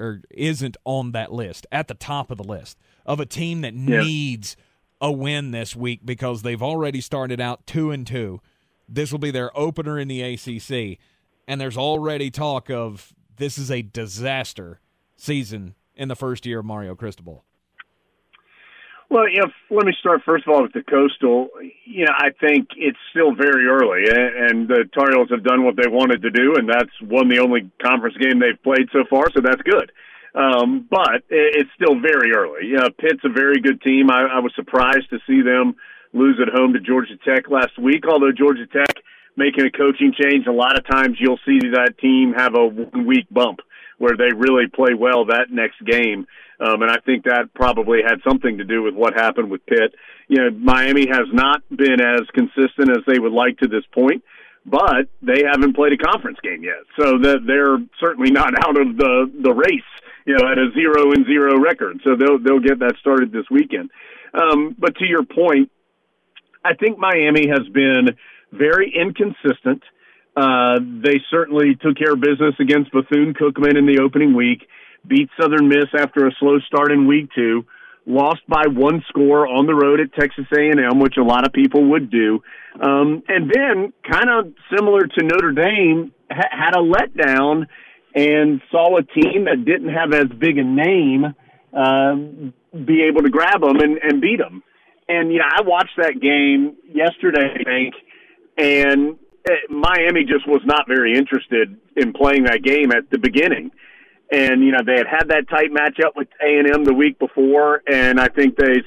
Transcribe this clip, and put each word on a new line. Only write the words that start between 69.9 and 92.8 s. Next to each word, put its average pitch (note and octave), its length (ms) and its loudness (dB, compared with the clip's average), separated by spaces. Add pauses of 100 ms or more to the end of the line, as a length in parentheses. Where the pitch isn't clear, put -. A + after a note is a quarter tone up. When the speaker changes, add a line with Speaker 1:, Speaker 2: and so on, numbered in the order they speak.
Speaker 2:
Uh, B2 420 2 (240)
they C#3+ 260 2
certainly D3 520 0
took D3 160 -2
care D3+ 160 0
of C3+ 80 0
business C#3+ 400 2
against C#3+ 320 0
Bethune-Cookman D3 840 0
in C#3+ 100 4
the C#3 140 4
opening C#3 340 2
week, A#2+ 320 0 (400)
beat C#3 220 2 (120)
Southern D3+ 280 4
Miss C#3+ 180 4 (100)
after C#3+ 300 2
a C3 120 2
slow C#3+ 220 4
start D3 320 0
in C#3+ 140 4
week D3 280 2
two, A#2 300 0 (420)
lost C#3+ 420 0
by D#3 180 2
one D3 420 0
score D3 380 4
on C3+ 200 0
the D#3+ 80 2
road C#3+ 260 4
at C#3 120 -4
Texas D3 400 -4
A D3 80 2
and D3+ 200 2
M, B2 180 2
which C3+ 180 2
a C3+ 60 2
lot B2 240 2
of B2+ 60 -6
people C#3 380 4
would D3 200 0
do. A2 320 0 (380)
Um, C#3+ 480 0
and F3+ 240 -2
then, C#4 400 0 (100)
kinda A3 480 0 (260)
similar G3+ 300 2
to E3 160 0
Notre E3 300 0
Dame, E3 600 0 (180)
ha-, F3+ 200 -2
had F3 240 -2
a F3 60 2
letdown D3+ 840 0 (480)
and D3 460 2 (100)
saw E3+ 260 2
a D#3+ 60 2
team F3 440 0
that B2+ 180 -2
didn't D#3+ 240 0
have D#3+ 240 -2
as D3 140 2 (120)
big D3 200 0
a C3+ 60 0
name, C#3+ 720 0 (380)
um, C#3 800 -2 (320)